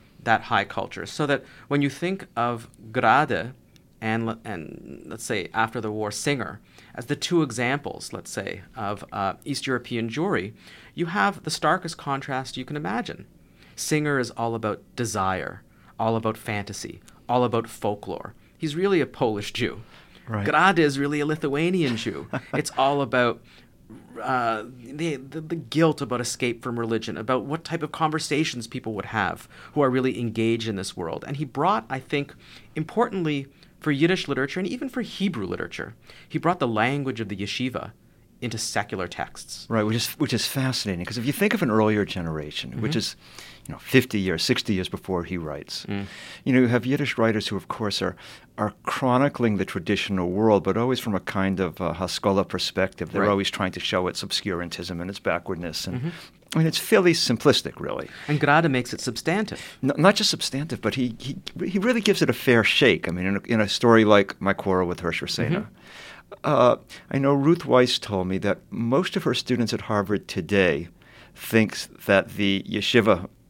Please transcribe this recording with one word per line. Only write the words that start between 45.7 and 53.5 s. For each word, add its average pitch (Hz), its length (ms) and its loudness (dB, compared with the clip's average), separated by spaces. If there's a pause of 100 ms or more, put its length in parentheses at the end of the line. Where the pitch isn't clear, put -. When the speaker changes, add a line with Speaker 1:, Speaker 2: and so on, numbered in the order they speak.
Speaker 1:
Mm. 101 180 -6 (380)
Speaker 2:
you 135 80 2
know, 127 60 6
you 127 80 8
have 117 180 2
Yiddish 135 320 -2
writers 113 300 2
who, 104 100 -4
of 87 120 -8
course, - 340 -4
are, 90 140 -2 (420)
are 107 240 -2
chronicling 127 760 2
the 92 60 2
traditional 95 640 -2
world, 101 340 6
but 95 120 2
always 120 220 0
from 110 160 -2
a 92 60 0
kind 95 400 0
of, 87 200 -2
uh, 85 120 0
Haskalah 92 520 2
perspective. 92 680 -2
They're 98 100 0
Speaker 1:
Right. 104 80 4
Speaker 2:
always 98 180 2
trying 95 240 -2